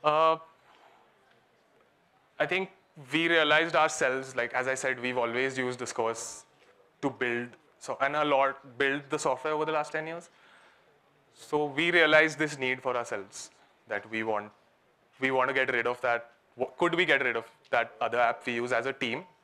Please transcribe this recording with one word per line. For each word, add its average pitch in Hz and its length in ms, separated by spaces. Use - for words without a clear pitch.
Uh, 160 340
I 151 80
think 185 240
we 165 160
realized 160 480
ourselves, 135 600
like, 120 180
as 127 140
I 131 60
said, 131 260
we've 123 180
always 123 400
used 127 220
discourse 117 680
to 143 80
build, 120 400
so, - 240
and 139 140
a 151 100
lot, 135 520
build 139 320
the 151 100
software 151 340
over 151 120
the 156 60
last 151 200
ten 156 160
years. 170 220
So 151 300
we 147 260
realized 156 480
this 147 180
need 131 240
for 123 140
ourselves, 110 560
that 107 220
we 110 140
want, 107 280
we 131 120
want 131 180
to 135 40
get 131 180
rid 120 160
of 123 140
that. 120 300
Wha-, 123 220
could 170 180
we 175 100
get 139 180
rid 123 120
of 113 100
that 117 220
other 120 180
app 117 260
we 123 80
use 120 200
as 117 120
a 135 80
team? 131 320